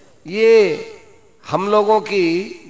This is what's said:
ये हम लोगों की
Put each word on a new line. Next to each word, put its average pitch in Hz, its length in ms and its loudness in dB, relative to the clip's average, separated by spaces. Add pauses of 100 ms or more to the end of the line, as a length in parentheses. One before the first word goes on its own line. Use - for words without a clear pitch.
(260)
ये 202 580 2 (680)
हम 185 180 -4
लोगों 214 320 2
की 185 540 -4 (160)